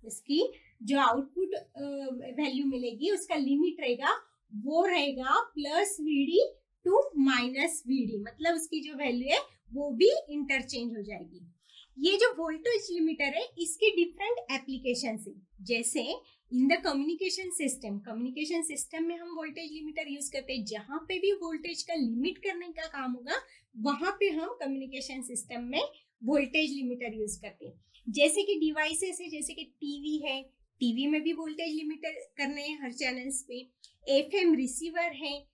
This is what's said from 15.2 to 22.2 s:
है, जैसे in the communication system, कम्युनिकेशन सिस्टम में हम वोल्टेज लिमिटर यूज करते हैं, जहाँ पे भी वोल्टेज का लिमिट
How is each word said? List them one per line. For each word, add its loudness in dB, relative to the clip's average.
है, -16
जैसे 0
in 6
the 6
communication 0
system, -4
कम्युनिकेशन -4
सिस्टम -4
में -2
हम -12
वोल्टेज -10
लिमिटर -8
यूज -6
करते -8
हैं, -4
जहाँ -8
पे -4
भी 4
वोल्टेज -4
का -4
लिमिट 0